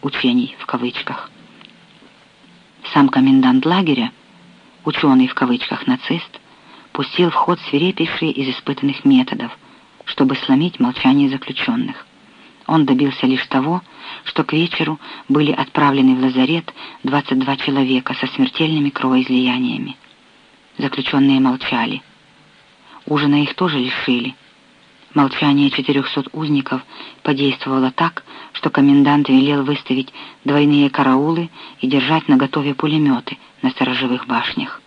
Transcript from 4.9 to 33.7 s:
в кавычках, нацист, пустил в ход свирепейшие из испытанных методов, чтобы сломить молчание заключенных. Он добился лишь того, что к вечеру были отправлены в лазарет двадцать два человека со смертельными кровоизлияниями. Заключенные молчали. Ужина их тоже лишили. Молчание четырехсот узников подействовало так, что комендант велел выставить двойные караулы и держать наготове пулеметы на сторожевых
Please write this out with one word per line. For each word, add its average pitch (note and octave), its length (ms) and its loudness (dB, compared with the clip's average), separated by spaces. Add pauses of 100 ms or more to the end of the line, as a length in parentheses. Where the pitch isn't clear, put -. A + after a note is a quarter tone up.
в - 60 -6
кавычках, - 540 -4
нацист, C3 520 -4 (520)
пустил E3+ 400 -2
в - 40 -6
ход F3 240 0 (100)
свирепейшие E3 640 -2
из C3+ 180 -4
испытанных - 560 -4
методов, B2+ 520 2 (480)
чтобы C3+ 300 0
сломить D3 440 0
молчание C3 500 2
заключенных. C3 760 -6 (600)
Он D#3 180 4
добился C3+ 400 0
лишь C3 220 2
того, D3+ 340 -2 (420)
что - 200 -4
к - 100 -4
вечеру D#3 460 -2 (300)
были D3 220 2
отправлены C3+ 640 2
в B2+ 60 -2
лазарет C3 520 0 (300)
двадцать C3+ 360 0
два C3+ 180 -2
человека C3 560 0
со C3 140 -4
смертельными C#3+ 600 0
кровоизлияниями. B2+ 1080 0 (840)
Заключенные C#3 600 2
молчали. B2+ 640 -2 (1000)
Ужина D3 360 2
их C#3 140 -4
тоже D#3+ 240 -2
лишили. B2+ 560 -4 (800)
Молчание C#3+ 580 2
четырехсот C#3 640 -2
узников D3 520 -4 (380)
подействовало C3+ 640 0
так, E3 340 -4 (300)
что - 160 -4
комендант C#3+ 600 4
велел C#3 340 4
выставить C3+ 500 -4 (300)
двойные C#3+ 460 4
караулы D3 600 0 (300)
и C3 80 -4
держать C#3 400 0
наготове C#3 480 2
пулеметы D3+ 640 0 (240)
на C3 80 0
сторожевых B2+ 580 -4